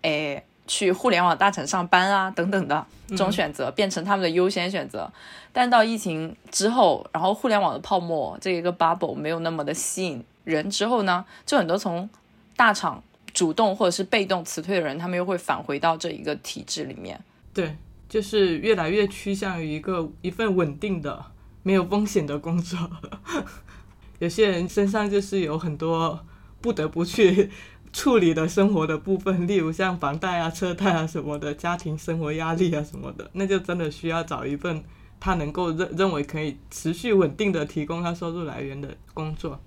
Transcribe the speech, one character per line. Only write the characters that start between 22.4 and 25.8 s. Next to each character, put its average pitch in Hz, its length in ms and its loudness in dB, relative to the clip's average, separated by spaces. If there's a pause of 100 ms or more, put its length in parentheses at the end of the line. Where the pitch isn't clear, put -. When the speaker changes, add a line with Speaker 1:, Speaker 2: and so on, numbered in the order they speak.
Speaker 2:
作。 175 180 -4 (720)
<laughs> - 680 -20
有 170 100 -2
些 208 200 4
人 180 200 0
身 202 200 2
上 208 200 0
就 202 120 2
是 196 180 -2
有 156 180 0
很 160 200 -4
多 165 500 -2 (340)